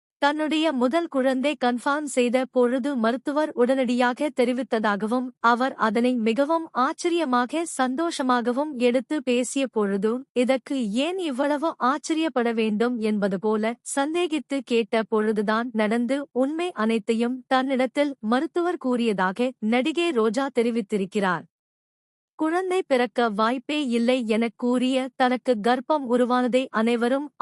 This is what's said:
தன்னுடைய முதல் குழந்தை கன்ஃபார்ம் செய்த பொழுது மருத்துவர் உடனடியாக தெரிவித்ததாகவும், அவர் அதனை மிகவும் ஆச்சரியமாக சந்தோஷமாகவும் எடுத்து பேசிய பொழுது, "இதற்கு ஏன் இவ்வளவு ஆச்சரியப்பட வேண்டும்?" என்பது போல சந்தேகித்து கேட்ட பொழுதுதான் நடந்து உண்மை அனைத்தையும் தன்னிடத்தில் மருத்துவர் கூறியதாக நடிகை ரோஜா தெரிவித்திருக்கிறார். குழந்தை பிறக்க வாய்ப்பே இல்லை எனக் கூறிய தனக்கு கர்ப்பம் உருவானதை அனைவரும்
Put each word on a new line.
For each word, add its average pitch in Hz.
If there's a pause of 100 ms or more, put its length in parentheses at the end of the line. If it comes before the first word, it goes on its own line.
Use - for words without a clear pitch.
(220)
தன்னுடைய 302
முதல் 269
குழந்தை 262 (140)
கன்ஃபார்ம் 277
செய்த 247 (140)
பொழுது 254
மருத்துவர் 269
உடனடியாக 247
தெரிவித்ததாகவும், 233 (120)
அவர் 240
அதனை 233
மிகவும் 277
ஆச்சரியமாக 294
சந்தோஷமாகவும் 262
எடுத்து 247
பேசிய 254
பொழுது, 202 (220)
"இதற்கு 254
ஏன் 294
இவ்வளவு 294
ஆச்சரியப்பட 277
வேண்டும்?" 220
என்பது 202
போல 220 (220)
சந்தேகித்து 302
கேட்ட 226
பொழுதுதான் 214
நடந்து 226 (140)
உண்மை 311
அனைத்தையும் 226 (100)
தன்னிடத்தில் 262
மருத்துவர் 330
கூறியதாக 233 (100)
நடிகை 262
ரோஜா 233
தெரிவித்திருக்கிறார். 208 (920)
குழந்தை 359 (100)
பிறக்க 247
வாய்ப்பே 240 (100)
இல்லை 233
எனக் 226
கூறிய 254
தனக்கு 254 (100)
கர்ப்பம் 262
உருவானதை 247
அனைவரும் 240 (160)